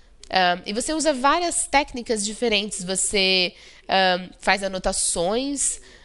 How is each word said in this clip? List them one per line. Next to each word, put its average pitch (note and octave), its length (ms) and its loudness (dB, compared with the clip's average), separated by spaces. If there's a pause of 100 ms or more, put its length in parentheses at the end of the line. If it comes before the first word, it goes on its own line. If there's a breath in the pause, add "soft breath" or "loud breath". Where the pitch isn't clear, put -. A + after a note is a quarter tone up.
(300 soft breath)
ah, F3+ 340 2
e - 80 -6
você A#3+ 220 -2
usa D#4 180 2
várias D4 540 0
técnicas A#3+ 580 -2
diferentes. G#3 600 -2
Você, F#3 680 2 (360 loud breath)
ah, F#3 400 2 (100)
faz F#3+ 240 0
anotações, G3 1160 -2 (240 loud breath)